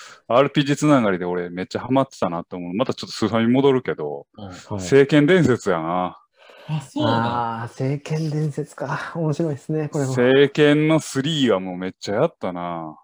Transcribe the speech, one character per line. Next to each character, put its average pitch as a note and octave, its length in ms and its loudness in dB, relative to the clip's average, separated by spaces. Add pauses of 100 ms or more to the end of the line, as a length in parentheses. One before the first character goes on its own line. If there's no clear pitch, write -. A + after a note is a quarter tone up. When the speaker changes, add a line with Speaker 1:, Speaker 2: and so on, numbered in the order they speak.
(360)
Speaker 1:
ア B2+ 40 6
ー C#3+ 40 6
ル C#3 80 -2
ピ D3+ 100 2
ー C3+ 40 0
ジ C#3+ 80 0
ー - 20 0
つ D3+ 100 -2
な C#3+ 160 4
が G#2 100 2
り F2 80 0
で F2+ 60 -6
俺 F2 240 -4
め F2+ 140 -8
っ - 40 -8
ち - 100 -6
ゃ - 40 -12
ハ - 80 -8
マ C3+ 120 2
っ C3 60 -2
て - 100 -20
た G2+ 120 -2
な E2+ 120 -6
っ - 60 -14
て - 80 -12
思 F2 160 -10
う。 - 20 -6
ま A#2+ 120 -2
た - 80 -2
ち - 100 -14
ょ - 20 -10
っ - 20 -10
と - 60 -14
ス - 120 -2
ー G2 40 0
フ A2 60 -2
ァ A2+ 100 0
ミ - 20 0
戻 C3+ 240 4
る B2+ 120 0
け D#2+ 100 -4
ど、 D2 320 -10 (120)
Speaker 2:
う A2 40 -16
ん。 G2 80 -14
Speaker 3:
は - 20 -16
い。 F#2+ 300 -10
Speaker 1:
聖 C3+ 240 6
剣 D3 220 4
伝 F3+ 160 6
説 A#2 260 2
や E2+ 80 2
な。 E2+ 420 -4 (480)
Speaker 2:
あ、 D#3 140 -4
そ - 200 -6
う - 40 2
な A#2 60 2
ん？ A2+ 120 2 (400)
Speaker 3:
あ - 20 -8
ー、 - 80 -8
聖 C#3 260 -2
剣 D#3 300 -4
伝 D3+ 220 -2
説 C#3+ 240 -8
か。 - 400 -8
面 D#3 180 -2
白 E3 180 -2
い C#3 40 -6
で - 40 -6
す - 120 -10
ね、 D#3 180 -4
こ D#3 100 -4
れ C#3 60 0
も。 C3 80 -4
Speaker 1:
聖 C3 360 6
剣 D3+ 380 4
の D#3 120 4
ス C3+ 220 -4
リ C#3+ 240 0
ー A2+ 60 4
は F#2+ 80 2
も F#2 140 -6
う F2+ 40 -8
め F#2 120 -6
っ - 80 -8
ち - 140 -8
ゃ G2+ 40 -2
や C3 100 2
っ E3 140 -4
た F#2 140 -6
な。 E2+ 500 -8